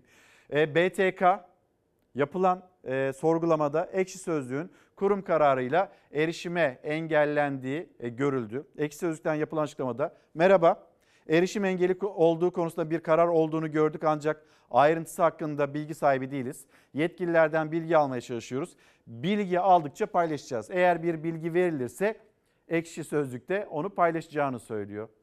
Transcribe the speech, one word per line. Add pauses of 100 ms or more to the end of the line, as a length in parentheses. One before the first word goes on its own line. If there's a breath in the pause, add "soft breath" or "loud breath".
(520 soft breath)
E,
B
T
K (640)
yapılan, (220)
e,
sorgulamada
Ekşi
Sözlüğün (260 soft breath)
kurum
kararıyla (200 soft breath)
erişime
engellendiği, (120)
e,
görüldü. (120)
Ekşi
Sözlük'ten
yapılan
açıklamada, (180 soft breath)
"Merhaba, (420 soft breath)
erişim
engeli
ko-,
olduğu
konusunda
bir
karar
olduğunu
gördük
ancak (240 soft breath)
ayrıntısı
hakkında
bilgi
sahibi
değiliz. (300 soft breath)
Yetkililerden
bilgi
almaya
çalışıyoruz. (300 soft breath)
Bilgi
aldıkça
paylaşacağız."
Eğer
bir
bilgi
verilirse (480)
Ekşi
Sözlük'te
onu
paylaşacağını
söylüyor. (140)